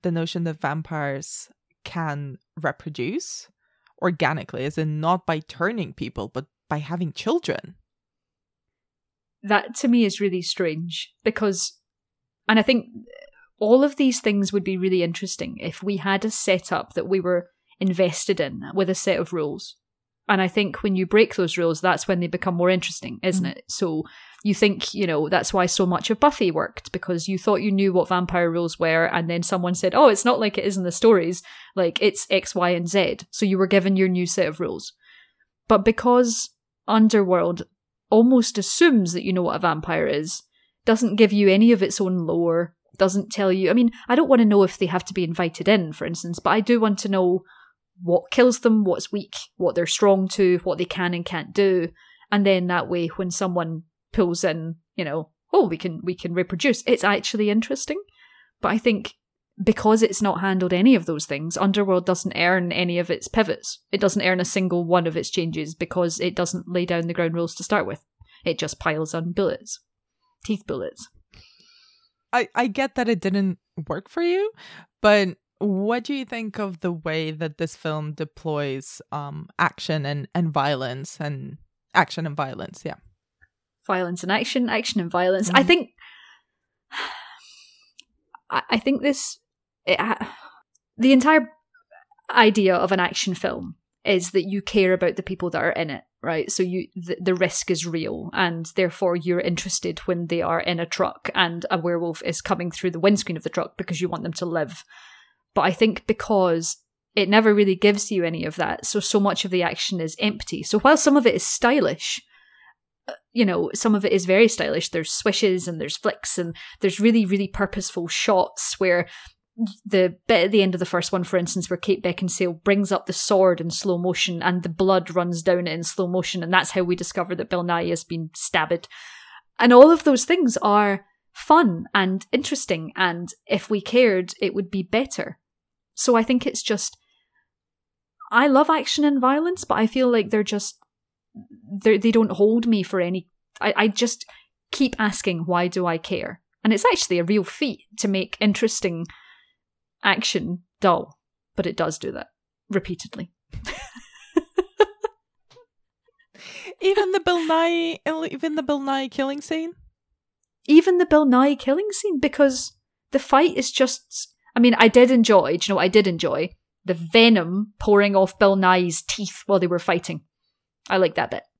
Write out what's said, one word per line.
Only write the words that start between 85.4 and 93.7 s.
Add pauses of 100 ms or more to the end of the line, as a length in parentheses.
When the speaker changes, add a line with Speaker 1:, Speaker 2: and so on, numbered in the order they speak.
Speaker 2:
I
Speaker 1:
Mm-hmm.
Speaker 2:
think, (1000)
<sighs> (1600)
I,
I
think
this, (480)
it
ha-, (600)
the
entire (800)
idea
of
an
action
film (280)